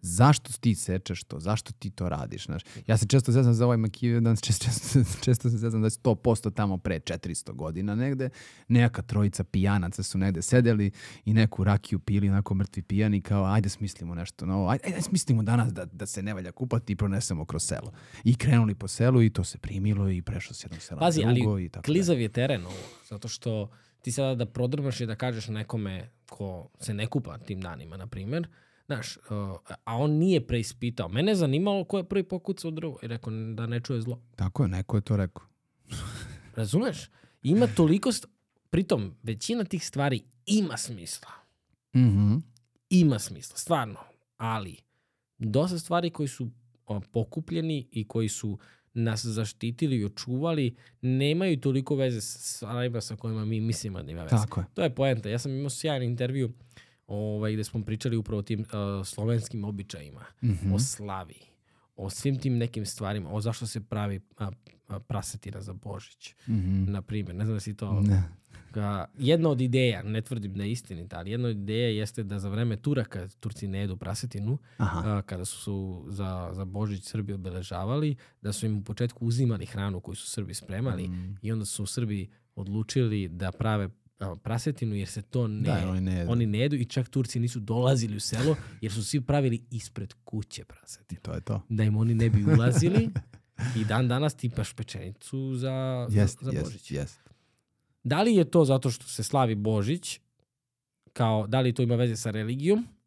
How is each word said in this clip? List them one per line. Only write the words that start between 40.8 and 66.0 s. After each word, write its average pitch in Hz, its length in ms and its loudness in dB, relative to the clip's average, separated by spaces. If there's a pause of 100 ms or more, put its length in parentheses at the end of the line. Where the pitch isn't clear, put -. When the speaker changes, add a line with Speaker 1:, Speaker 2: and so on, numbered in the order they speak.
Speaker 1:
Mhm. 104 400 8 (540)
Speaker 2:
Ima 160 280 6
smisla, - 380 -10
stvarno. 120 420 -2 (380)
Ali, 110 400 -6 (640)
dosta 151 400 0
stvari 170 320 -2
koji 151 180 -4
su, 120 220 -6 (360)
o, 104 140 -4
pokupljeni 156 920 -4
i 107 160 -4
koji 110 200 0
su 104 300 -6 (360)
nas 113 300 0
zaštitili 117 720 -2
i 104 80 0
očuvali, 127 720 -2 (260)
nemaju 143 580 2
toliko 135 340 0
veze 127 260 0
s - 360 -8
stvarima 120 440 -4
sa - 160 -8
kojima 110 280 -4
mi 110 160 -2
mislimo 107 420 -4
da 71 100 -12
ima 82 100 -8
veze. 80 140 2
Speaker 1:
Tako 107 240 0
je. 90 140 -4
Speaker 2:
To 196 80 -2
je 135 120 0
poenta. 127 340 0
Ja 113 100 -2
sam 135 140 -6
imao 139 180 -4
sjajan 143 320 -4
intervju 123 500 -2 (580)
ovaj, 107 420 -2
gde 107 120 -2
smo 110 180 -6
pričali 110 340 -2
upravo 107 220 -2
o 101 40 -4
tim, 110 280 -2
a, 101 340 -4
slovenskim 110 600 -2
običajima, 95 600 -10 (180)
Speaker 1:
Mhm. 95 300 2
Speaker 2:
o 98 60 4
slavi, 101 560 -4 (640)
o 95 140 -8
svim 135 280 -2
tim 131 160 0
nekim 117 320 -2
stvarima, 101 440 -6
o 104 100 -2
zašto 113 260 -4
se 107 160 -6
pravi, 104 380 -4 (160)
a, 101 140 -6 (380)
a, 101 120 -10
prasetina 101 600 -8
za 98 140 -12
Božić, - 600 -14 (140)